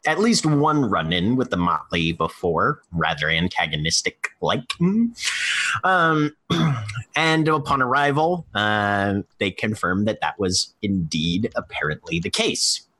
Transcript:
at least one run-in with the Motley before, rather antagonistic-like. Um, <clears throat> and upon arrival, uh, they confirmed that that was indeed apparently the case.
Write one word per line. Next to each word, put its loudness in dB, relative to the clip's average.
at 0
least 2
one 4
run-in 2
with 0
the -2
Motley 0
before, -2
rather -2
antagonistic-like. -2
Um, 2
<clears throat> 2
and 2
upon 0
arrival, 2
uh, 2
they 2
confirmed -2
that -2
that -4
was 0
indeed -2
apparently -6
the -4
case. -2